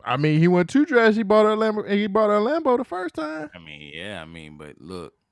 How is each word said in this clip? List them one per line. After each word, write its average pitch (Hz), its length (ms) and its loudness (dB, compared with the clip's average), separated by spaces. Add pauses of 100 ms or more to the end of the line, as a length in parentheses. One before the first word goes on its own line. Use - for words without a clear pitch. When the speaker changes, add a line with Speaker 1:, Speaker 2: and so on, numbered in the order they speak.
Speaker 1:
I 123 120 -2
mean, 151 220 2
he 165 80 6
went 180 240 4
too 294 160 4
trash. 226 300 4
He 226 80 -2
bought 214 200 4
a 214 120 2
Lambo, 214 340 -2
he 202 160 0
bought 208 240 2
a 208 40 4
Lambo 262 420 0
the 262 80 -4
first 359 320 -8
time. 311 360 -8
Speaker 2:
I 90 60 -18
mean, 73 340 -18
yeah, 90 300 -10
I - 40 -12
mean, 80 300 -16
but 76 240 -18
look 85 320 -12 (200)